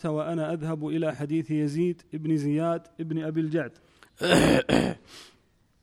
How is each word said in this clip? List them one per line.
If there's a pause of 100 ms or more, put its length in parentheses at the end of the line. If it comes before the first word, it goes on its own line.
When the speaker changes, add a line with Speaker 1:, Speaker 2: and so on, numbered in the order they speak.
Speaker 1:
وأنا
أذهب
إلى
حديث
يزيد (120)
بن
زياد (120)
بن
أبي
الجعد." (500)
Speaker 2:
<coughs> (840)